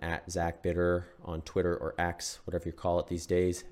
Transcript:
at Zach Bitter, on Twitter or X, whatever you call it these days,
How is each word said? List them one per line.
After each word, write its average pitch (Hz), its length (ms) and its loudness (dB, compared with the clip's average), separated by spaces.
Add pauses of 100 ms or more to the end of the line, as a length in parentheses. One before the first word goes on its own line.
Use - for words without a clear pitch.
at 85 280 -4
Zach 85 320 -2
Bitter, 87 440 2 (180)
on 82 200 -6
Twitter 87 340 2
or - 200 -4
X, - 460 -2
whatever 85 220 -4
you 85 80 -4
call 87 260 2
it - 80 0
these 85 180 -4
days, 90 460 4